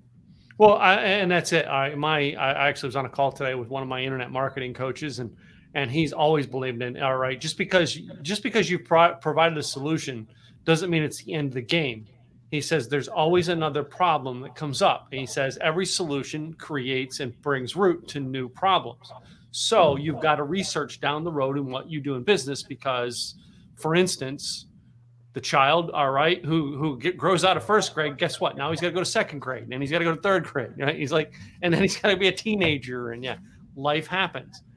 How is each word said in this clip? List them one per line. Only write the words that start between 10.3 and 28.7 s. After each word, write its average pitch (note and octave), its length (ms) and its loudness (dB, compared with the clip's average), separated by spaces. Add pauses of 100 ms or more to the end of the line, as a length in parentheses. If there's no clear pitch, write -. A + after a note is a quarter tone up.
doesn't E3 260 2
mean D#3+ 120 2
it's - 200 -6
the F3+ 120 -10
end D3 140 -2
of B2 60 -8
the C3 80 -4
game. A#2 440 -2 (440)
He D3+ 100 -4
says, C#3+ 280 -2
"There's C3+ 200 -2
always E3+ 400 2
another D#3 360 -2
problem C#3+ 560 0
that C#3 140 -14
comes C#3+ 280 -4
up." E3 300 2
And C3+ 80 -6
he B2+ 60 -6
says, C3+ 340 -2
"Every E3+ 260 2
solution D#3 680 -4
creates C3 680 -4
and B2+ 220 -8
brings C3+ 340 -2
root F3+ 320 2
to C#3+ 120 -8
new C3 280 -6
problems." D#3 640 0 (380)
So D#3+ 460 4
you've C#3+ 240 -4
got D3+ 160 4
to C#3+ 80 -2
research D#3+ 560 -4
down D3 240 -2
the F3 80 -4
road C#3 260 0
in C#3 80 -4
what C3 240 -8
you D3+ 100 -6
do C#3 140 -4
in B2 80 -6
business, C#3 400 0
because, B2 720 -4 (420)
for D#3+ 200 0
instance, C#3+ 720 -2 (680)
the C#3 60 -6
child, D#3 500 4
all C#3 220 0
right, D#3+ 320 2
who, D3+ 340 0
who C#3+ 200 -2
get, D#3 200 -2
grows E3 260 2
out F#3 120 6
of - 80 -4
first G#3 300 2
grade, D3+ 220 -2
guess E3+ 240 -2
what? D3+ 160 -2
Now C#3+ 140 -4